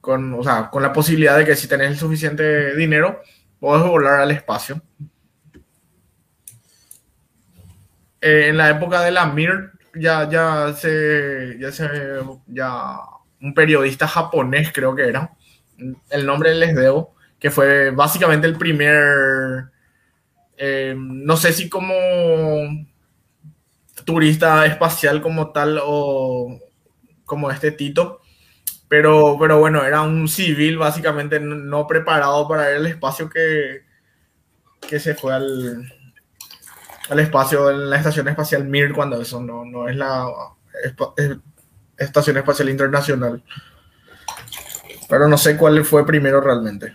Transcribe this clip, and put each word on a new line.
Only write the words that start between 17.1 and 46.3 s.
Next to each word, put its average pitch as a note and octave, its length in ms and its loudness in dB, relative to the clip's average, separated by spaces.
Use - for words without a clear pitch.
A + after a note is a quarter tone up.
que C#3+ 120 -2
fue C#3 400 4
básicamente D3+ 560 2
el E3 100 0
primer, C#3+ 1080 2
eh, C3+ 400 -4
no C3+ 400 -2
sé E3 160 2
si E3+ 160 -4
como F#3 260 -4
turista D#3 600 4
espacial D#3 540 0
como D#3 320 -4
tal D3+ 320 0
o C3 760 -4
como C#3+ 240 -6
este D3 220 -2
Tito, D3 500 -4
pero, D3+ 500 6
pero D#3 200 4
bueno, D3+ 260 4
era D3 160 2
un D#3 280 -2
civil D#3+ 500 -2
básicamente D3+ 600 -2
no, D3 180 -8
no D3 300 -4
preparado D3 640 0
para D3+ 220 0
ir C#3+ 80 0
al D#3 80 -2
espacio D#3+ 420 -6
que, D3+ 540 -2
que - 180 -6
se D3 160 -4
fue C3+ 200 -6
al, B2+ 580 -6
al D3 100 0
espacio C#3+ 500 2
en C#3 200 -2
la C#3 80 0
Estación D3+ 300 0
Espacial D3 360 -2
Mir, C#3+ 300 0
cuando C#3 260 -2
eso A#2+ 220 -10
no, A#2+ 240 -12
no B2 220 -10
es B2+ 80 -6
la C3+ 300 -4
espa-, C3+ 340 -6
es-, C#3+ 180 -2
Estación C#3+ 380 0
Espacial C#3 320 0
Internacional. C3+ 720 -2
Pero C#3+ 200 4
no D3 100 4
sé D3+ 180 2
cuál D#3 260 4
fue D3 240 4
primero C#3 360 2